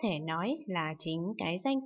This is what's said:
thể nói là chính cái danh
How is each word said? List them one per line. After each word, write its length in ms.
thể 180
nói 460
là 320
chính 400
cái 200
danh 280